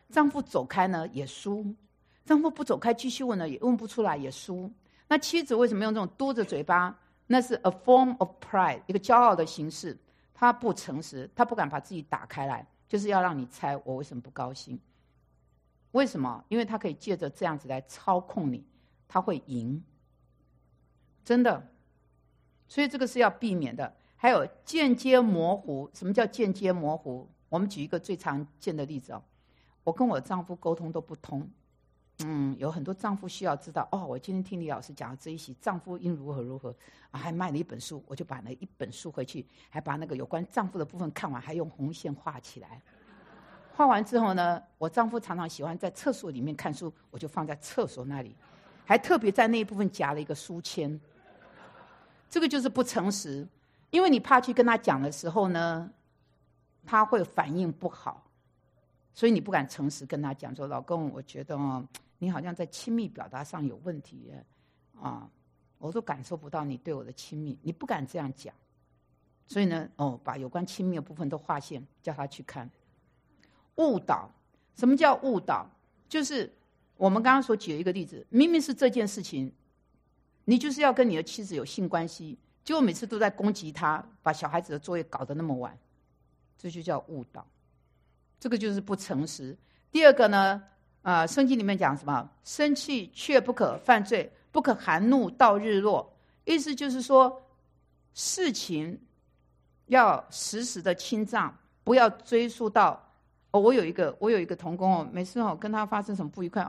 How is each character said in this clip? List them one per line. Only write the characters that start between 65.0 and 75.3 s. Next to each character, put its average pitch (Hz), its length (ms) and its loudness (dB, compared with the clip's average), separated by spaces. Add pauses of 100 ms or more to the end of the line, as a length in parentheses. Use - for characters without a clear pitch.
啊， 117 280 -12 (500)
我 156 140 -12
都 226 80 -4
感 139 240 -10
受 175 120 -8
不 151 140 -16
到 156 140 -6
你 139 140 -6
对 165 140 -10
我 131 120 -8
的 120 80 -18
亲 - 260 -14
密， 151 240 -8
你 160 80 -8
不 170 160 -12
敢 170 200 -4
这 - 120 -10
样 139 160 -6
讲。 - 180 -20 (920)
所 202 160 -2
以 196 40 4
呢， 165 300 -4
哦， 135 280 -2
把 127 120 -6
有 131 120 -10
关 175 180 -6
亲 - 180 -8
密 180 120 -2
的 151 60 -6
部 151 120 -16
分 151 140 -6
都 156 100 -6
划 147 220 -6
线， 139 260 -14 (160)
叫 165 100 -8
他 139 140 -10
去 - 160 -16
看。 123 260 -14 (1080)
误 294 220 2
导。 98 300 -2 (460)
什 247 140 2
么 277 80 8
叫 285 260 6
误 247 160 0